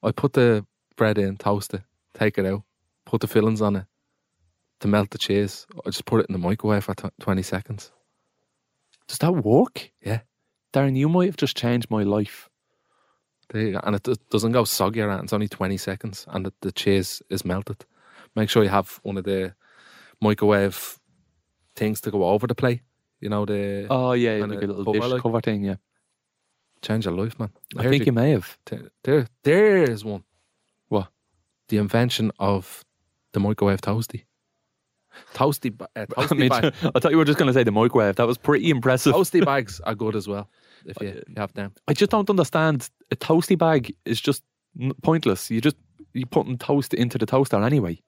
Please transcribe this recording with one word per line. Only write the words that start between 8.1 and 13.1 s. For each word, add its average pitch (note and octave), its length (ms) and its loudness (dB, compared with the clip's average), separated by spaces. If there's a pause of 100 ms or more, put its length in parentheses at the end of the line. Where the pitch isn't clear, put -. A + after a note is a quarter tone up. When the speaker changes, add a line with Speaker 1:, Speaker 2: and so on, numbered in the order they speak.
Speaker 2:
Does - 120 -10
that E3 140 2
work? C3 580 2 (100)
Speaker 1:
Yeah. A2 200 -4 (520)
Speaker 2:
Darren, C3+ 240 2
you C#3+ 120 2
might F3+ 180 2
have F#3 100 -4
just - 200 -2
changed A#2+ 340 -2
my G#2+ 120 0
life. G2+ 460 -2 (1000)